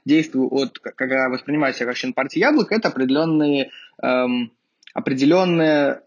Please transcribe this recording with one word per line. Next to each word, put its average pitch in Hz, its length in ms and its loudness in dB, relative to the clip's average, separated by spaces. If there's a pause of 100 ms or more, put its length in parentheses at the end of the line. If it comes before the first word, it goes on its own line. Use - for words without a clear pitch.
действую 139 480 0
от, 135 260 -4
к-, - 160 -12
когда 131 340 -2
воспринимаю 135 440 -2
себя 120 140 -6
как 123 100 -6
член 127 160 -6
партии 139 260 -4
"Яблоко", 254 340 2
это 220 140 0
определённые, 143 840 0 (300)
эм, 123 500 -2 (420)
определённые 156 1120 2